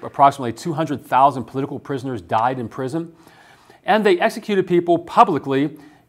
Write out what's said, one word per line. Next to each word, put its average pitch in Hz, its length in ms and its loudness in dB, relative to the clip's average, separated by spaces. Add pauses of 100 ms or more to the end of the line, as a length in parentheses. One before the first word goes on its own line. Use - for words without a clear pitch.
Approximately 135 520 0
two 165 200 -8
hundred 147 320 -4
thousand 131 400 2
political 135 340 -8
prisoners 131 420 -8
died 117 380 -2
in 117 80 -8
prison. 151 480 -8 (720)
And 208 200 2
they 180 140 4
executed 202 480 0
people 175 300 2
publicly 151 800 0 (320)